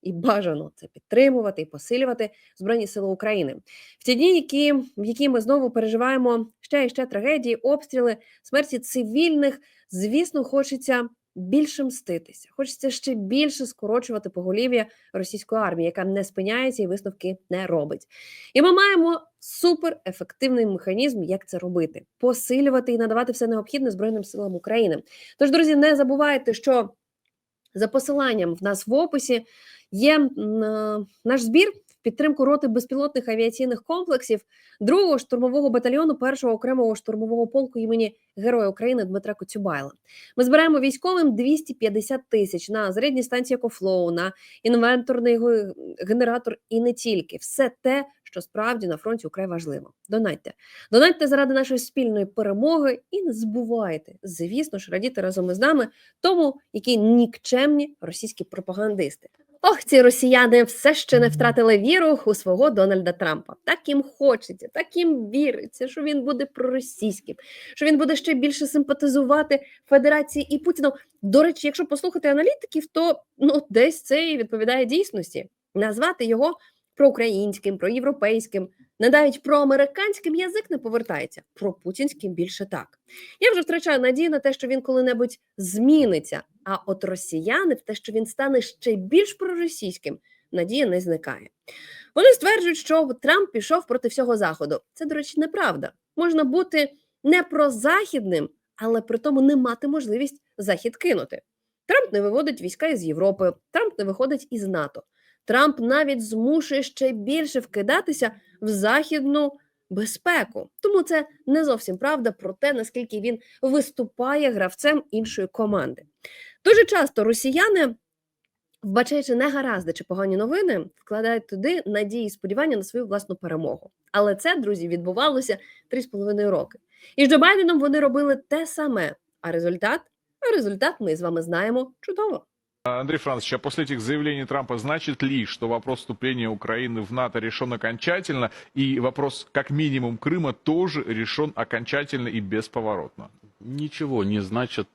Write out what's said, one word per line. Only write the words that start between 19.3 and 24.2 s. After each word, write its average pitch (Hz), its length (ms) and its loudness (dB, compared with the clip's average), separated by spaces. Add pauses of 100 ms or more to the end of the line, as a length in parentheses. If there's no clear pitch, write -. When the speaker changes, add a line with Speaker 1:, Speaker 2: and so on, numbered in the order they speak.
Speaker 1:
суперефективний 269 1300 -2
механізм, 208 580 -2
як 185 240 -4
це 185 100 -10
робити. 175 480 -4 (120)
Посилювати 254 720 0
і 240 60 0
надавати 226 340 0
все 233 160 -2
необхідне 226 440 -2
Збройним 214 320 -4